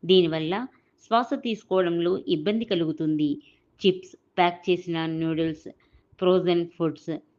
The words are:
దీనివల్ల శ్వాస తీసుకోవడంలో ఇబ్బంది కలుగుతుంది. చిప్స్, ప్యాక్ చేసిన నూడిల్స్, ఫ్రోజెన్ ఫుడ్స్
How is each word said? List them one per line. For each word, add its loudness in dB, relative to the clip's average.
దీనివల్ల 2
శ్వాస 0
తీసుకోవడంలో 0
ఇబ్బంది -2
కలుగుతుంది. 0
చిప్స్, 0
ప్యాక్ 2
చేసిన -2
నూడిల్స్, -4
ఫ్రోజెన్ 2
ఫుడ్స్ -4